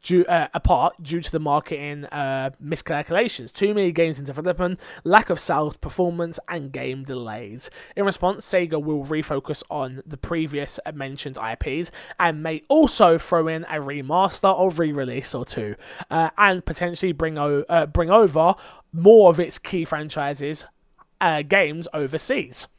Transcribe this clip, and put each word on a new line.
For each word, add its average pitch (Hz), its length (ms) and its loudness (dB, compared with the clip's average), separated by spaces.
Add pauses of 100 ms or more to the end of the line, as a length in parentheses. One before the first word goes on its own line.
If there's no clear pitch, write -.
due, 180 260 4
uh, 165 280 2
apart 156 480 2
due 160 180 -6
to - 120 -10
the 156 80 -2
marketing, 147 640 -4
uh, 135 460 -4 (100)
miscalculations, 151 880 -4
too 208 240 0
many 196 160 2
games 160 300 0
in 143 40 -10
development, 170 540 -4 (240)
lack 202 260 4
of 170 120 0
sales 151 360 -2
performance, 170 640 -4 (100)
and 147 220 -8
game 131 320 -8
delays. 120 680 -12 (280)
In 202 80 -2
response, 196 440 -2
Sega 165 320 0
will 147 240 -4
refocus 151 640 -6
on 131 380 -8
the 151 100 -14
previous 147 640 -6 (160)
mentioned 135 420 -10
I 113 200 -8
Ps 156 340 -6 (300)
and 160 240 0
may 160 240 -6
also 226 500 6
throw 160 300 0
in 160 160 -6
a 156 160 -8
remaster 147 760 0
or 185 140 2
re-release 143 640 -4
or 127 100 -6
two, 104 300 -8 (380)
uh, 160 260 2
and 190 260 4
potentially 175 460 -4
bring 160 260 -4
o-, 147 200 0 (140)
uh, 165 160 4
bring 165 240 0
over 185 440 6 (380)
more 190 380 10
of 160 100 2
its 151 180 -4
key 175 240 -4
franchises, 147 840 -6 (560)
uh, 160 180 2
games 160 540 0
overseas. 151 760 -4 (100)